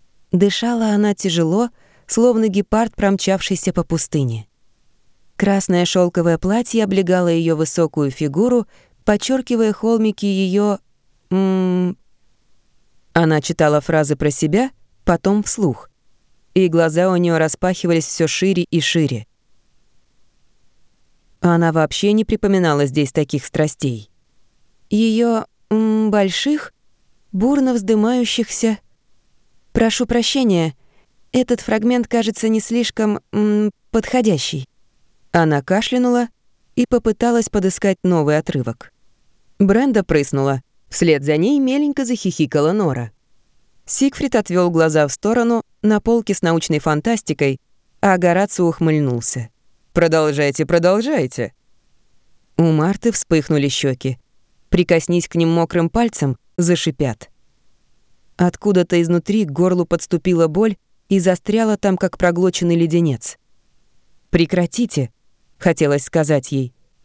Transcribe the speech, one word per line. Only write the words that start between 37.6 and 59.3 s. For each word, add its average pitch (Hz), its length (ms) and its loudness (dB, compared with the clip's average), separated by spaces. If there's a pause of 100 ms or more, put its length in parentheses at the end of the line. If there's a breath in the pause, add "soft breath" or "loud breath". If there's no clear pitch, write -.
новый 156 340 2
отрывок. - 560 -6 (640)
Бренда 214 440 2
прыснула. 139 580 0 (260)
Вслед 156 360 2
за 151 120 0
ней 233 240 2
меленько 277 460 0
захихикала 165 640 -2
Нора. 147 400 -2 (720)
Сигфрид 269 500 -2
отвёл 180 360 2
глаза 160 360 2
в 135 40 -4
сторону, 233 500 0 (220)
на 208 180 2
полке 226 320 0
с - 80 -8
научной 165 380 0
фантастикой, 151 800 -2 (420)
а 196 160 4
Горацио 180 500 2
ухмыльнулся. 143 800 -2 (440)
«Продолжайте, 151 720 0
продолжайте!» 175 880 0 (1040)
У 165 60 4
Марты 165 480 0
вспыхнули 151 560 0
щёки. 131 520 -4 (500)
«Прикоснись 175 580 2
к - 80 -8
ним 165 140 2
мокрым 165 400 0
пальцем, 214 480 -2 (200)
зашипят». 160 720 -2 (1080)
Откуда-то 180 640 0
изнутри 175 440 0